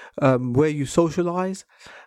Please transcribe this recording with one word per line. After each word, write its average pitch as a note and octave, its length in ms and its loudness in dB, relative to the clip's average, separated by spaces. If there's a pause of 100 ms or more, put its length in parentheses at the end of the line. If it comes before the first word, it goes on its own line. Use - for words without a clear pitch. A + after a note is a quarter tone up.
(220)
um, B2+ 320 2
where D3+ 160 4
you D3 160 -4
socialize. F3 800 -2 (400)